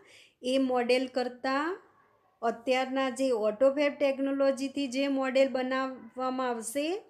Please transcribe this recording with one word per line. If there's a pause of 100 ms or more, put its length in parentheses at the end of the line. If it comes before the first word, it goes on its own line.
(420)
એ
મોડેલ
કરતાં (640)
અત્યારના
જે
ઓટોફેબ
ટેકનોલોજીથી
જે
મોડેલ
બનાવવામાં
આવશે